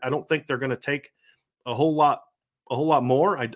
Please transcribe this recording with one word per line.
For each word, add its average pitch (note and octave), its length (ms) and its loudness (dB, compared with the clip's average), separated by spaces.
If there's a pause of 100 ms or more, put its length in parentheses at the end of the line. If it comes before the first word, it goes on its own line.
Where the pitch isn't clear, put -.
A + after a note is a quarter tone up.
I G#3+ 60 -4
don't E3 180 -4
think D#3 180 -2
they're C3+ 120 -4
gonna B2+ 180 -4
take C#3+ 340 -6 (560)
a A#2+ 80 -6
whole D3+ 220 0
lot, D3 260 2 (480)
a B2+ 60 -2
whole D3 100 0
lot D3+ 160 2
more. D3 340 2
I, B2 200 -4